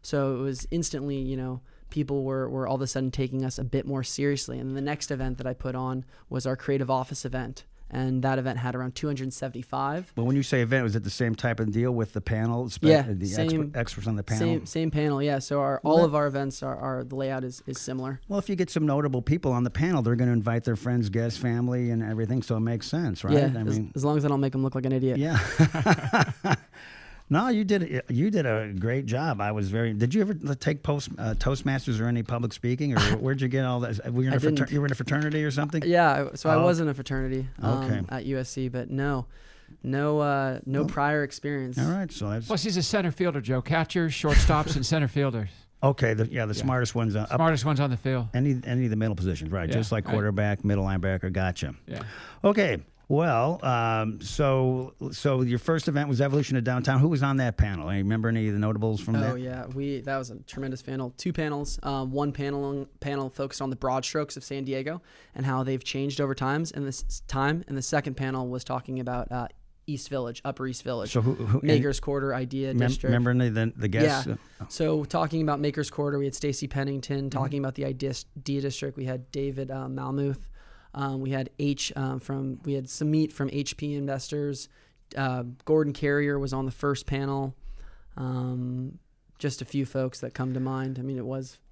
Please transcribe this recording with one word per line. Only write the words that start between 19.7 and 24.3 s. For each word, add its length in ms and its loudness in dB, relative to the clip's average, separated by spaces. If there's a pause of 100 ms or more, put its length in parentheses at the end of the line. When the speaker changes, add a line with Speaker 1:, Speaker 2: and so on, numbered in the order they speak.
Speaker 2:
panel, 320 2
they're 120 6
gonna 180 4
invite 320 2
their 100 2
friends, 340 0
guests, 300 0
family, 500 2
and 140 0
everything, 400 0
so 140 0
it 20 0
makes 280 0
sense, 360 -2
right? 100 4
Speaker 1:
Yeah, 220 6
Speaker 2:
I 60 -2
Speaker 1:
as, 180 0
Speaker 2:
mean 160 -4
Speaker 1:
as 100 0
long 140 4
as 40 2
I 40 2
don't 120 4